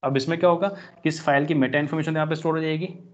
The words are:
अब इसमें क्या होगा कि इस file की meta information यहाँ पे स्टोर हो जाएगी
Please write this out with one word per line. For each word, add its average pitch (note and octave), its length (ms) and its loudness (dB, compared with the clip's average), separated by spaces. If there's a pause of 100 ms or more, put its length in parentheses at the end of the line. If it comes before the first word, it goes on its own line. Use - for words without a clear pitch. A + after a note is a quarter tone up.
अब C#3+ 120 0
इसमें D#3+ 240 -2
क्या F3+ 100 6
होगा F3 180 2
कि - 400 -6
इस D#3 160 -4
file C#3+ 220 4
की D#3+ 80 0
meta C3+ 240 2
information D#3 360 -2
यहाँ D#3 120 0
पे D#3+ 80 -2
स्टोर D#3+ 220 -2
हो D#3+ 60 -2
जाएगी D#3+ 260 -2 (260)